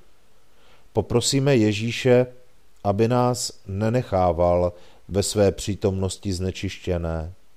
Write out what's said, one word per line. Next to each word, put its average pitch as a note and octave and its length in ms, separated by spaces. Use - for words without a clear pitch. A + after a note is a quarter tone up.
poprosíme C3+ 640
Ježíše, A#2 720
aby G2+ 240
nás B2 600
nenechával F2+ 1080
ve G2 160
své G2+ 280
přítomnosti F#2+ 800
znečištěné, F2 1000